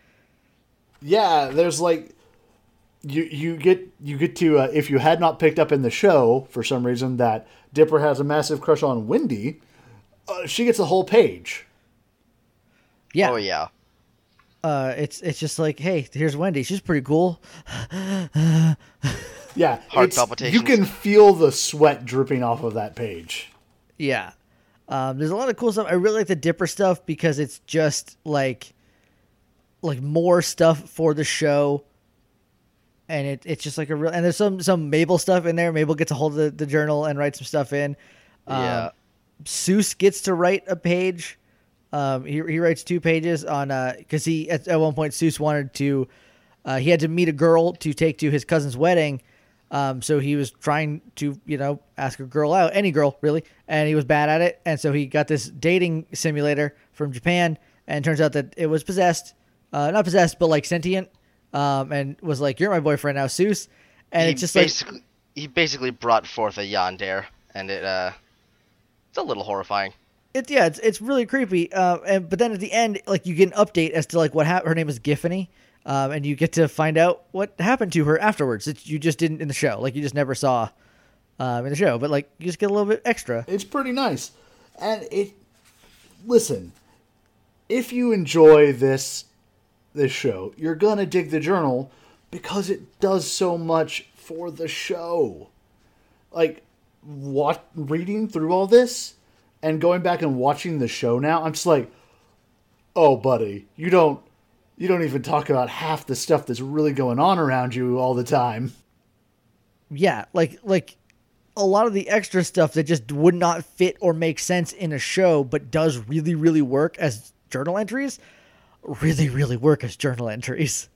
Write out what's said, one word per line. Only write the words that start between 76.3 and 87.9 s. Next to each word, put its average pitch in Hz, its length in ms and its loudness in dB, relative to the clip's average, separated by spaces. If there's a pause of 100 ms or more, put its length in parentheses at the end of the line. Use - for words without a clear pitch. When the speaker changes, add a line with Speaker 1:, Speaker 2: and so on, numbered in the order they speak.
Speaker 2:
get 160 160 0
to 160 160 4
find 156 300 0
out 175 340 2
what 196 260 -4
happened 208 360 0
to 156 100 2
her 156 160 2
afterwards 139 460 -2
that 151 200 -10
you 151 120 -6
just 147 200 -2
didn't 160 220 -2
in 151 80 -6
the 135 60 -6
show. 113 260 -2
Like, 127 160 -4
you 147 60 -6
just 131 120 -6
never 139 220 -2
saw, 123 320 0 (720)
um, 123 240 -4
in 139 60 -6
the 143 60 -6
show, 147 220 2
but, 143 120 -2
like, 143 280 -2
you 165 80 -10
just 170 140 -8
get 202 100 0
a - 20 0
little 208 160 0
bit 214 160 -2
extra. 123 440 -4
Speaker 1:
It's 196 160 -4
pretty 269 260 -6
nice. 240 400 -4 (500)
And 208 300 -4
it, 196 220 -4 (920)
listen, 143 480 0 (960)
if 233 240 -2